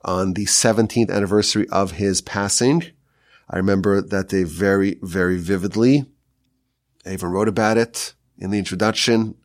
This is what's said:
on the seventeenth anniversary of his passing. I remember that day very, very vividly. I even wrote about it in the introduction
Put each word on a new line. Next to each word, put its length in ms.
on 300
the 100
seventeenth 640
anniversary 600
of 240
his 280
passing. 640
I 80
remember 460
that 260
day 140
very, 600
very 360
vividly. 680
I 60
even 160
wrote 180
about 320
it 360
in 120
the 80
introduction 880